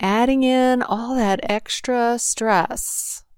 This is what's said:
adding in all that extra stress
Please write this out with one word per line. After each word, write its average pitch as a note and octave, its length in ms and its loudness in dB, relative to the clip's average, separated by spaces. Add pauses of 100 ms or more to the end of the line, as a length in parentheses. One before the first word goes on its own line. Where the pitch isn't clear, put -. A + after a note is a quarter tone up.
adding A#3+ 420 2
in B3+ 400 4
all A#3 320 -4
that G3+ 280 2
extra A#3+ 760 -2
stress - 1040 -2 (140)